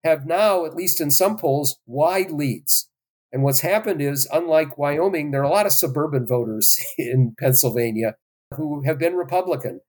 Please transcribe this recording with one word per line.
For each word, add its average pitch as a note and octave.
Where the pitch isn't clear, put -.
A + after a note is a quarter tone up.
have D#3
now, F#3
at D#3
least F3
in C#3+
some G3+
polls, C#3
wide D#3+
leads. C#3+
And C3+
what's C#3
happened F#3+
is, C#3+
unlike D#3
Wyoming, D3
there C#3
are C#3
a C#3
lot G3+
of G3
suburban C#3+
voters A2
<laughs> -
in B2
Pennsylvania A#2
who D3
have D3+
been E3+
Republican. F3